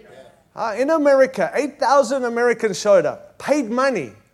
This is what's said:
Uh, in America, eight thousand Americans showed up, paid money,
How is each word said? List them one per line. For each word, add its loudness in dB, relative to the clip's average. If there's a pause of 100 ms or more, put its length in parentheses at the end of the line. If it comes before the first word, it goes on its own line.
(560)
Uh, -6
in -2
America, 2
eight -4
thousand 0
Americans -2
showed 4
up, -8
paid -2
money, -2 (220)